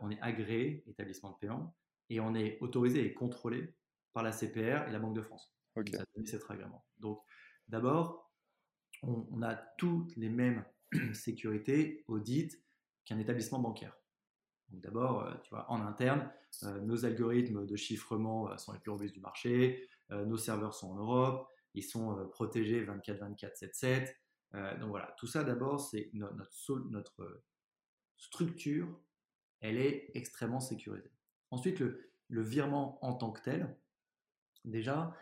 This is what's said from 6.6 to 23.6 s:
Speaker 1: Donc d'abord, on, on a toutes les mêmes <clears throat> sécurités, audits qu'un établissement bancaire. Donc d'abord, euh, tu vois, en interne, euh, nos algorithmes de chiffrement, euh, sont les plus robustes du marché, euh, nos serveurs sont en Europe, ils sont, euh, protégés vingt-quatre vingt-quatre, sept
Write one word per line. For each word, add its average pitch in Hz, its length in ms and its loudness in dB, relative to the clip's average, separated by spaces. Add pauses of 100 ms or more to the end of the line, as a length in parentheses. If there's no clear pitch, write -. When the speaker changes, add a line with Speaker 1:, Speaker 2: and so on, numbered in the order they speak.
Speaker 1:
Donc 107 240 -4 (460)
d'abord, 135 640 2 (680)
on, 117 280 -2
on 113 120 -4
a 113 120 0
toutes 170 640 0
les 113 140 0
mêmes 120 340 4 (260)
<clears throat> 110 220 2
sécurités, 117 960 2
audits 120 480 0 (480)
qu'un 107 160 -2
établissement 120 400 0
bancaire. 107 360 -2 (720)
Donc 92 100 -14
d'abord, 113 420 2
euh, 85 120 -4 (100)
tu - 60 -20
vois, 107 200 -6
en 113 100 0
interne, 127 480 4 (360)
euh, 101 160 -4
nos 113 240 2
algorithmes 117 640 4
de 104 100 -2
chiffrement, 110 720 0
euh, 101 60 -6
sont - 160 -10
les - 80 -10
plus 107 100 -6
robustes 101 240 -4
du 95 60 -16
marché, 123 680 4 (240)
euh, 104 140 0
nos 110 140 2
serveurs 107 360 0
sont - 160 -8
en 95 60 -6
Europe, 127 520 4 (260)
ils 98 100 -4
sont, 110 340 -2
euh, 95 60 -4
protégés 110 580 2
vingt-quatre 101 380 -6
vingt-quatre, 101 360 -10
sept - 200 -10